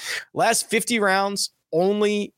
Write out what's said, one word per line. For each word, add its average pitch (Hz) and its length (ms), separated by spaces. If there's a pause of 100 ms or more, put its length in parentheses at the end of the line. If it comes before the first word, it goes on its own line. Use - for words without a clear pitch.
(340)
last 214 360
fifty 226 300
rounds, 196 500 (220)
only 208 680